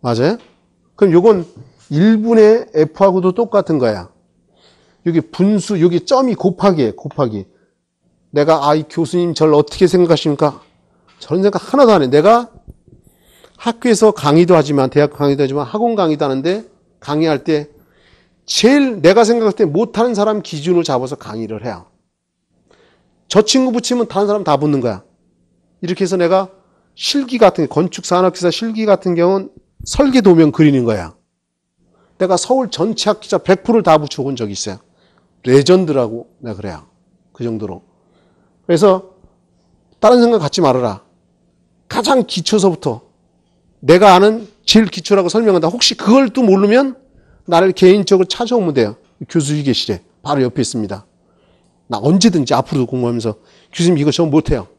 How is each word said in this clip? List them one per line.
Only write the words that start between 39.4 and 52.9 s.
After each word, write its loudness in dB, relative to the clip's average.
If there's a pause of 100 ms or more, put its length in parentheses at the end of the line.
다른 4
생각 2
갖지 -4
말아라. 0 (840)
가장 0
기초서부터 -2 (800)
내가 6
아는 2 (200)
제일 4
기초라고 -2
설명한다. 0
혹시 -4
그걸 2
또 -4
모르면 2 (480)
나를 2
개인적으로 4
찾아오면 -4
돼요. -2 (340)
교수실계실에 -2 (200)
바로 -2
옆에 -4
있습니다. -8 (840)
나 -6
언제든지 0
앞으로도 -2
공부하면서, -6 (340)